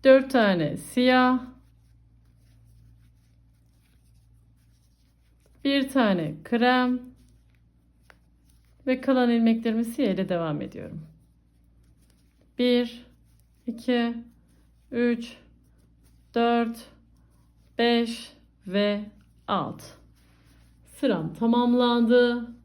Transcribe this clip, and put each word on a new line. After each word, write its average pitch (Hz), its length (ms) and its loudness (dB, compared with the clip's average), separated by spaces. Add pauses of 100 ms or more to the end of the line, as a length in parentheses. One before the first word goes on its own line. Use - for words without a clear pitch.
dört 262 260 6
tane 190 460 2
siyah, 254 680 2 (4000)
bir 269 260 0
tane 185 440 0 (100)
krem 247 580 0 (1900)
ve 262 140 -2
kalan 254 280 2
ilmeklerimi 226 560 0
siyah 233 280 -2
ile 180 160 -4
devam 165 320 -4
ediyorum. - 460 -14 (1500)
Bir, 240 480 0 (600)
iki, 233 560 -4 (680)
üç, 240 460 -2 (1000)
dört, 233 560 -2 (840)
beş 233 560 -2 (340)
ve 202 380 -2 (420)
altı. 151 380 -6 (1000)
Sıram 170 480 -4
tamamlandı. 240 1120 2 (180)